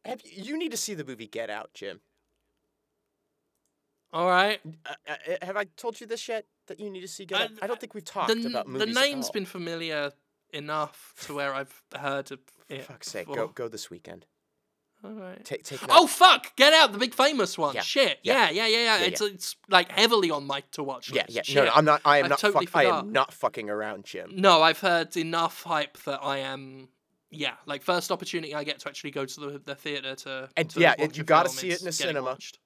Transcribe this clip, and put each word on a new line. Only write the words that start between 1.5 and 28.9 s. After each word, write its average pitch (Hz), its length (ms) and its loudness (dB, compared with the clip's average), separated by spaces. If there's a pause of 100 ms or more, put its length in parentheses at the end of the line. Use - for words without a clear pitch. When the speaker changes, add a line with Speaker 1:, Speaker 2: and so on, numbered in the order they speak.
Speaker 1:
Out, 101 240 -10
Jim. 98 260 -12 (2000)
Speaker 2:
All 170 160 0
right. 190 320 2 (260)
Speaker 1:
Uh, 147 80 -12 (140)
uh, 151 60 -6 (300)
have 190 120 -8
I 208 80 -4 (120)
told 233 240 -10
you 240 60 -16
this 226 220 -10
yet, 220 180 -8 (220)
that - 120 -16
you 208 100 -12
need 190 120 -14
to 185 60 -16
see 196 180 -16
Get 190 140 -2
Speaker 2:
I, 226 40 0
Speaker 1:
Out? 220 60 -6 (120)
I 196 40 -6
don't 233 140 -6
think - 140 -14
we've 202 100 -12
talked 175 240 -4
Speaker 2:
the 220 100 2
n-, 233 80 -4
Speaker 1:
about 240 200 -4
Speaker 2:
the 135 60 -12
Speaker 1:
movies 220 240 -2
at 262 60 2
Speaker 2:
name's 269 240 -2
Speaker 1:
all. - 60 -10
Speaker 2:
been 196 140 -4
familiar 165 640 -6 (400)
enough 151 720 -6
to 143 120 -12
where 143 200 -4
I've 135 280 -10 (120)
heard 139 380 -6
of 131 60 -14 (300)
it 135 140 -12
Speaker 1:
For 127 100 -18
fuck's - 180 -14
sake, 92 160 -8
go, 143 80 -12
Speaker 2:
before. 113 200 -4
Speaker 1:
go 120 140 -8
this 110 220 -12
weekend. 87 340 -18 (800)
Speaker 2:
All 196 80 -16
right. 190 320 -16
Speaker 1:
Take, - 200 -10
take 135 160 -12 (100)
Speaker 2:
Oh, 311 160 10
Speaker 1:
that. - 60 -4
Speaker 2:
fuck! 339 440 6
Get 277 160 8
Out, 311 200 8
the 202 60 -10
big 240 160 -2
famous 269 440 2
one. 147 160 0
Speaker 1:
Yeah. 107 80 -4
Speaker 2:
Shit. 202 400 0
Speaker 1:
Yeah. 226 280 4
Speaker 2:
Yeah, - 0 -
yeah, 202 160 -2
yeah, 226 120 2
yeah. 226 220 4
Speaker 1:
Yeah, 175 60 2
Speaker 2:
It's, 180 140 -2
Speaker 1:
yeah. 208 80 0
Speaker 2:
it's, 190 280 -10 (120)
like, 180 240 4
heavily 208 380 4
on 143 160 -4
my 139 160 -6 (100)
to-watch 135 400 -10
Speaker 1:
Yeah, 123 120 0
Speaker 2:
list. 113 120 -12
Speaker 1:
yeah. 110 60 -2
Speaker 2:
Shit. 139 140 -6
Speaker 1:
No, 139 100 6
no, - 80 2
I'm 151 100 8
not, 151 200 6
I 147 140 8
am 139 60 4
Speaker 2:
I 170 40 -2
Speaker 1:
not 139 100 2
Speaker 2:
totally 196 280 2
Speaker 1:
fuck-, 170 160 2
I - 40 6
Speaker 2:
forgot. 139 180 2
Speaker 1:
am 101 80 -12
not 135 220 0
fucking 110 340 -4
around, 104 360 -8
Jim. - 300 -12
Speaker 2:
No, 185 280 6
I've 160 180 4
heard 170 360 0
enough 165 480 -4
hype 156 400 -4
that 139 200 -6
I 139 140 -4
am, 135 500 -12 (420)
yeah, 143 240 -6 (120)
like, 143 160 -8
first 180 280 0
opportunity 165 440 -6
I 147 100 -6
get 143 160 -8
to - 80 -12
actually 143 220 -12